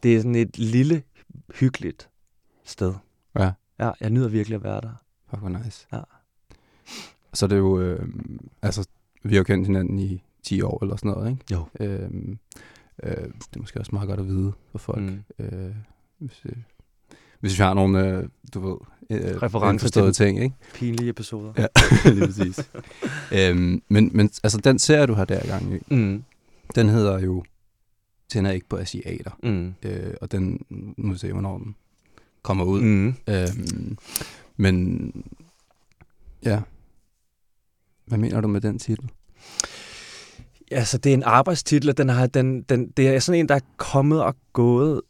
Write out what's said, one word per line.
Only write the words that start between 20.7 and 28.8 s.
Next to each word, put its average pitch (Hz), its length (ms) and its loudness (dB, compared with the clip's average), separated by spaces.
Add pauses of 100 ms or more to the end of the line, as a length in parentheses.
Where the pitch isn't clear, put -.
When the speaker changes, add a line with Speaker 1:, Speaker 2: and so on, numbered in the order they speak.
Speaker 1:
pinlige 120 360 -4
episoder. 107 480 -10
Speaker 2:
Ja, 110 80 2 (400)
<laughs> - 60 10
lige 101 160 4
præcis. 95 420 -4 (600)
Øhm, 90 580 2
men, 104 240 6
men 104 160 4 (140)
altså, 107 140 2
den 131 220 4
serie, 147 260 4
du 120 80 2
har 101 120 0
der 95 180 -2
i - 40 -8
gang 95 280 -4
i, - 200 -4
Speaker 1:
Mm. 107 280 0 (520)
Speaker 2:
den 113 140 4
hedder 104 300 2
jo 92 240 -2 (880)
Tænder 98 200 0
ikke 92 180 -6
på 95 80 -6
asiater. - 540 -10 (120)